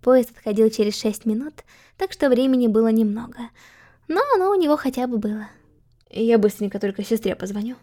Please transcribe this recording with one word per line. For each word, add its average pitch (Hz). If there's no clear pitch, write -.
Поезд 254
отходил 220
через 214
шесть 214
минут, 233
так 381
что -
времени 254
было 220
немного, 220
но 330
оно 381
у 415
него 302
хотя 254
бы 240
было. 214
«Я 226
быстренько 202
только 196
сестре 196
позвоню», — 208